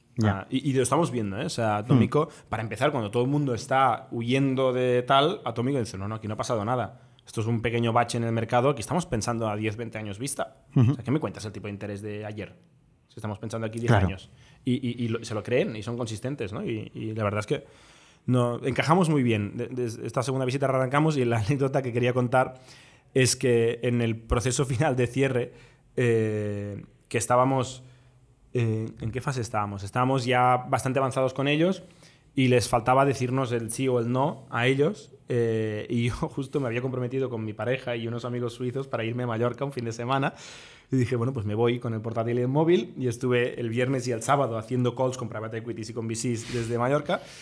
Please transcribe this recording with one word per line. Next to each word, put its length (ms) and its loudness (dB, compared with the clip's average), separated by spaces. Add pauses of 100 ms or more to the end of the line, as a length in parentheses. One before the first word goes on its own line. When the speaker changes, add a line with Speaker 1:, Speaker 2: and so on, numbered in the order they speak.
(160)
Speaker 1:
Ya. 240 2
Speaker 2:
Ah, 100 -12
y, 200 -2
y 20 2
lo 100 2
estamos 300 2
viendo, 280 -4
¿eh? 60 -4
O 40 -4
sea, 280 0
Atómico, 500 4
Speaker 1:
Hmm. 200 -20
Speaker 2:
para 140 -6
empezar, 280 0
cuando 200 -2
todo 120 2
el 60 0
mundo 260 0
está 560 2
huyendo 640 2
de 340 2
tal, 380 4
Atómico 340 -2
dice, 180 -4
"No, 120 -6
no, 80 -6
aquí 100 -10
no 80 -4
ha 20 -8
pasado 280 -2
nada. 380 -4 (220)
Esto 180 -8
es 40 -2
un 160 0
pequeño 300 0
bache 260 2
en 60 0
el 80 0
mercado, 380 2
aquí 100 0
estamos 260 -2
pensando 420 -2
a 80 -2
diez, 200 -2
veinte 220 -8
años 200 -8
vista". 380 -6 (180)
Speaker 1:
Ujú. 180 6
Speaker 2:
O 40 0
sea, 80 -10
¿qué 80 -2
me 80 2
cuentas 240 -6
el 80 -8
tipo 160 -10
de 40 -8
interés 300 -8
de 220 -10
ayer? 320 -12 (520)
Si 80 -20
estamos 220 -6
pensando 280 -6
aquí 120 -8
diez 120 0
Speaker 1:
Claro. 180 6
Speaker 2:
años. 220 -10 (340)
Y, 100 0
y, 300 -4
y 40 -2
lo, 160 -4
se 100 -8
lo 100 -4
creen 320 0
y 80 -8
son 120 -6
consistentes, 560 -6
¿no? 120 -8
Y, 300 -6
y 200 -8
la 80 -4
verdad 180 0
es 60 -4
que 180 -2 (600)
no, 400 2
encajamos 420 4
muy 140 4
bien. 340 2
De, 120 -4
de 180 -4
esta 380 -4
segunda 200 0
visita 220 0
arrancamos 500 2
y 80 2
la 140 2
<laughs> 80 0
anécdota 340 2
que 120 -4
quería 200 2
contar 420 2 (600)
es 220 4
que 480 2
en 180 0
el 140 0
proceso 500 -2
final 300 0
de 100 2
cierre, 460 0 (440)
eh, 880 0 (240)
que 100 0
estábamos, 640 2 (720)
eh, 320 0 (140)
¿en 100 -6
qué 100 -6
fase 200 -4
estábamos? 420 -4
Estábamos 420 0
ya 320 4
bastante 420 0
avanzados 360 0
con 140 0
ellos 340 2 (520)
y 140 4
les 200 6
faltaba 360 4
decirnos 480 0
el 180 -2
sí 180 -2
o 100 4
el 140 0
no 380 0
a 160 0
ellos. 460 2 (160)
Eh, 600 0
y 180 2
yo 60 -2
<laughs> 160 -4
justo 300 -4
me 80 -2
había 120 -2
comprometido 480 -2
con 160 -6
mi 80 -6
pareja 440 -4
y 100 -6
unos 180 -6
amigos 300 -4
suizos 320 -6
para 180 -4
irme 200 -2
a 20 -2
Mallorca 380 -2
un 80 -4
fin 120 -6
de 80 -4
semana. 420 -2 (560)
Y 60 0
dije, 200 2
"Bueno, 180 0
pues 100 -4
me 100 -2
voy 260 2
con 120 -6
el 80 -4
portátil 380 -2
y 40 0
el 60 0
móvil". 480 2
Y 120 -2
estuve 520 0
el 80 -2
viernes 400 0
y 40 0
el 100 -4
sábado 340 2
haciendo 380 0
calls 240 -2
con 100 -6
private 300 -8
equities 320 -10
y 20 -12
con 140 -6
V 80 -4
Cs 400 -4
desde 240 -2
Mallorca. 420 0 (220)